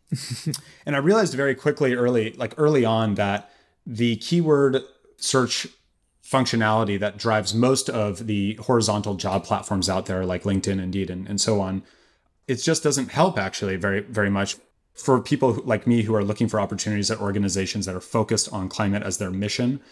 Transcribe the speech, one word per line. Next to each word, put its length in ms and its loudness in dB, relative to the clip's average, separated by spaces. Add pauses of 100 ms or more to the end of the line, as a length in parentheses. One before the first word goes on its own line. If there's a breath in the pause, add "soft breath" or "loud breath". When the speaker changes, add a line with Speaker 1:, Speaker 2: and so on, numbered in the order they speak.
(120)
Speaker 1:
<laughs> 720 -8
Speaker 2:
And 80 -2
I 40 2
realized 360 4
very 200 2
quickly 400 0
early, 400 2
like, 240 -6
early 260 4
on 320 2
that 340 -2 (360 soft breath)
the 300 0
keyword 600 4 (380)
search 500 0 (580)
functionality 720 2
that 200 -4
drives 360 0
most 360 2
of 360 -2
the 280 0
horizontal 600 0
job 300 -2
platforms 460 -2
out 160 0
there, 180 -2
like 200 -4
LinkedIn, 380 0
Indeed, 280 -4
and, 180 -8
and 120 -4
so 200 2
on, 220 -4 (640 soft breath)
it 80 0
just 260 0
doesn't 280 0
help 280 2
actually 380 -4
very, 240 0
very 300 0
much 260 0 (380)
for 260 2
people 340 2
who, 80 -6
like 240 0
me, 160 4
who 120 0
are 100 2
looking 240 0
for 120 0
opportunities 500 -2
at 100 -4
organizations 640 -2
that 80 -6
are 60 -6
focused 520 -2
on 180 -4
climate 320 0
as 160 -6
their 120 -4
mission, 500 -2 (120)